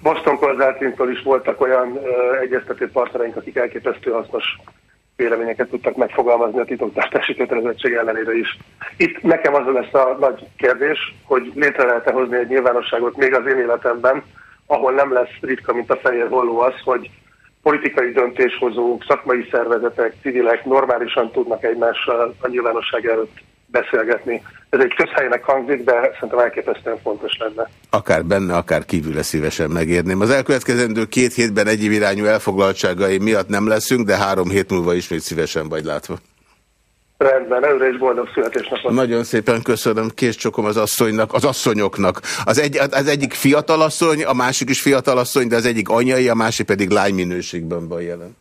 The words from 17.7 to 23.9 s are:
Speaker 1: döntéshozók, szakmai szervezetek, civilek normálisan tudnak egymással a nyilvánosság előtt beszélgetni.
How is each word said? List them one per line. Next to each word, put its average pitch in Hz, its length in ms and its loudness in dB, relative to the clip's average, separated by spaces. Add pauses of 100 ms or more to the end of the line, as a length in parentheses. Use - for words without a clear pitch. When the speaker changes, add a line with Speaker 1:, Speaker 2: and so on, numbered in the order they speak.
Speaker 1:
döntéshozók, 120 960 0
szakmai 127 420 0
szervezetek, 117 720 0
civilek 117 420 0
normálisan 127 680 0
tudnak 117 340 -2
egymással 117 760 0
a 127 80 -4
nyilvánosság 117 580 -2
előtt 113 320 -2 (340)
beszélgetni. 117 680 -2 (280)